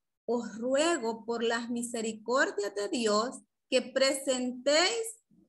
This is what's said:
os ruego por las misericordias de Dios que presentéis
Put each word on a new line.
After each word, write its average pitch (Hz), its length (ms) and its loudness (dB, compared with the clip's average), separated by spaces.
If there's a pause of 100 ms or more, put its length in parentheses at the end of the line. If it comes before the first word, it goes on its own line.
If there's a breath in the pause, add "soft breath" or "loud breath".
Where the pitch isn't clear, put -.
(280)
os 220 320 -2
ruego 262 680 0
por 233 180 -2
las 233 280 -2
misericordias 240 1040 -2
de 403 140 -2
Dios 226 520 2 (300)
que 254 100 4
presentéis 277 1400 0 (260)